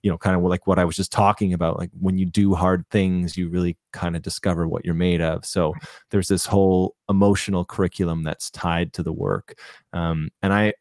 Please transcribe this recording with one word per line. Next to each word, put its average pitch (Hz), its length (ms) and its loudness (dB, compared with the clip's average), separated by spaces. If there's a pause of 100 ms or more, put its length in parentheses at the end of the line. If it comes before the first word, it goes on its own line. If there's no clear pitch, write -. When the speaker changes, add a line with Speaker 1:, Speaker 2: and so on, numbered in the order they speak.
Speaker 1:
you 101 60 2
know, 82 60 -2
kinda 92 220 0
like 87 260 0
what 92 140 4
I 90 60 4
was 82 100 -2
just 92 160 -4
talking 101 420 2
about, 85 260 0
like, 87 200 -8
when 92 200 0
you 95 80 2
do 98 280 2
hard 90 360 2
things, 92 460 0
you 90 120 -4
really 87 280 0 (160)
kinda 85 280 -4
discover 85 480 -4
what - 160 -6
you're 85 100 -2
made 87 260 2
of. 82 240 -2
So 80 280 0
Speaker 2:
Right. 80 100 -10 (280)
Speaker 1:
there's 98 180 0
this 95 180 0
whole 95 480 4 (140)
emotional 98 560 2
curriculum 87 580 -4
that's - 280 -8
tied 85 420 -2
to 87 100 -8
the 82 100 -4
work. - 460 -6 (340)
Um, 82 380 -4 (100)
and 98 120 0
I, 107 280 2